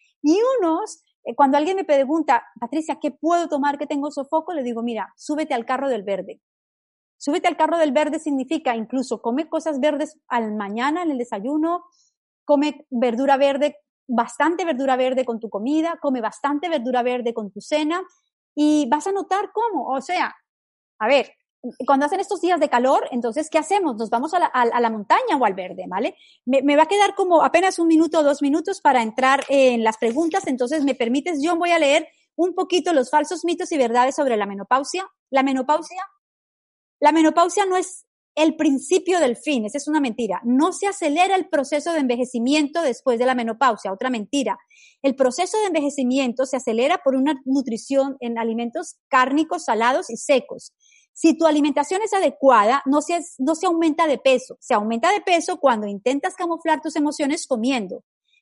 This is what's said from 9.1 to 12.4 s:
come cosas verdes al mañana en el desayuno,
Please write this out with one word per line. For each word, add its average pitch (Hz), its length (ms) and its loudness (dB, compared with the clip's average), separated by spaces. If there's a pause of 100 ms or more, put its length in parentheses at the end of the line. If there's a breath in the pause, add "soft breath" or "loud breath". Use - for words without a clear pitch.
come 269 260 -4
cosas 311 320 -4
verdes 294 380 -2 (100)
al 220 260 -4
mañana 233 480 -4
en 320 100 -2
el 262 60 -4
desayuno, 302 640 -4 (600 soft breath)